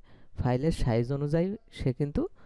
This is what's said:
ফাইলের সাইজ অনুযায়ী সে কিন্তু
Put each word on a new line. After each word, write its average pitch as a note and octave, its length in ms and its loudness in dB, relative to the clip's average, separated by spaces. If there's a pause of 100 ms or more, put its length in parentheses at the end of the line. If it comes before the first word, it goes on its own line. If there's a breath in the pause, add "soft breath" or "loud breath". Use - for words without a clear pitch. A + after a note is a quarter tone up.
(380 soft breath)
ফাইলের C3 340 2
সাইজ A#2+ 420 2
অনুযায়ী D#3+ 420 0 (160)
সে - 220 -2
কিন্তু F3+ 340 -2 (180 soft breath)